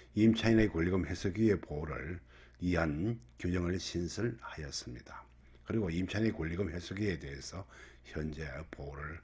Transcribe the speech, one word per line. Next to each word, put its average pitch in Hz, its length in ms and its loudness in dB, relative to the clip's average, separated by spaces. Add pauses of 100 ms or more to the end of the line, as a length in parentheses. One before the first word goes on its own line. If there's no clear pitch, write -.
(160)
임차인의 110 540 6
권리금 87 360 2
회수기의 95 540 2
보호를 90 640 -6 (420)
위한 87 560 2 (200)
규정을 90 400 0
신설하였습니다. - 1500 -6 (400)
그리고 104 240 0
임차인의 95 440 2
권리금 85 360 -2
회수기에 92 480 -2
대해서 69 500 -10 (360)
현재 78 440 -6 (220)
보호를 73 540 -10